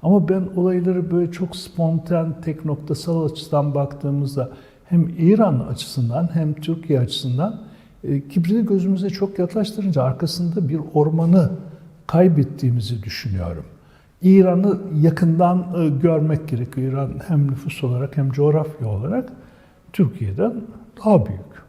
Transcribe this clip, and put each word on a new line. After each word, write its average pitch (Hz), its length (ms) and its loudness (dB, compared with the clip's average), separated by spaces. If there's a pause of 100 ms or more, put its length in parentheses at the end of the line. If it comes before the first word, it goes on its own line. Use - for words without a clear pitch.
Ama 170 260 4
ben 190 260 0
olayları 180 560 0
böyle 170 200 0
çok 180 240 -8
spontan, 165 840 -2
tek 156 240 -6
noktasal 156 600 -4
açıdan 147 500 -2
baktığımızda 139 760 -4 (340)
hem 170 240 2
İran 180 500 4
açısından 127 760 -2
hem 156 200 0
Türkiye 156 460 -2
açısından, 131 640 -2 (420)
e, 139 240 -2
kibrini 196 380 0
gözümüze 190 440 0
çok 196 300 -4
yaklaştırınca 185 640 -2
arkasında 165 680 -2
bir 156 100 -2 (140)
ormanı 165 580 4 (560)
kaybettiğimizi 127 960 2
düşünüyorum. 87 640 -6 (560)
İran'ı 185 580 6 (220)
yakından, 175 680 2 (100)
e, 165 120 2
görmek 156 580 2
gerekiyor. 127 440 -4
İran 135 200 -4 (160)
hem 147 240 2
nüfus - 320 -6
olarak 127 340 -2
hem 135 140 0
coğrafya 147 560 0
olarak 127 460 -4 (600)
Türkiye'den 147 600 0 (460)
daha 190 260 4
büyük. - 440 -12